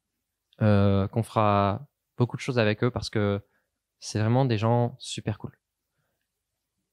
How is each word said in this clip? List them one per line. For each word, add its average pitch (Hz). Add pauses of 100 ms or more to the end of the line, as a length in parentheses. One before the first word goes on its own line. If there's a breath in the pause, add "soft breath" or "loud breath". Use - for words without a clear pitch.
(600)
euh, 101
qu'on 117
fera 104 (320)
beaucoup 123
de -
choses 123
avec 107
eux 123
parce -
que 101 (600)
c'est -
vraiment 117
des 117
gens 120
super -
cool, - (1300)